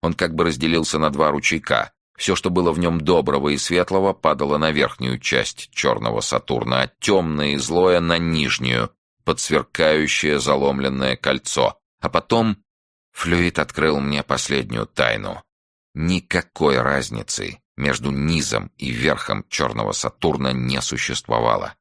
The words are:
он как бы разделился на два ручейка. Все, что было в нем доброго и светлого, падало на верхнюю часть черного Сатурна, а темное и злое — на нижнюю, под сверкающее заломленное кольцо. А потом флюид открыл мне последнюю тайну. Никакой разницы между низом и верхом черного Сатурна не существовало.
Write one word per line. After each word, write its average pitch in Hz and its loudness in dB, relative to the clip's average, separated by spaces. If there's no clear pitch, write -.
он 82 -2
как 82 0
бы 85 2
разделился 80 0
на 78 2
два 76 2
ручейка. 71 -2
Все, 95 0
что - -2
было 87 2
в 76 -2
нем 85 0
доброго 73 2
и 71 0
светлого, 95 2
падало 73 0
на 80 2
верхнюю 64 -2
часть - -2
черного 57 0
Сатурна, 62 -2
а 67 0
темное 78 2
и - -2
злое — 87 4
на 85 2
нижнюю, 65 0
под 80 -2
сверкающее 78 2
заломленное 67 0
кольцо. - -2
А - -4
потом 110 2
флюид 87 0
открыл 76 0
мне 71 -2
последнюю 64 -4
тайну. 53 -2
Никакой 80 0
разницы 62 -4
между 69 -2
низом 69 -2
и 69 -8
верхом 60 -2
черного 55 -4
Сатурна 65 -2
не 65 -2
существовало. 58 -2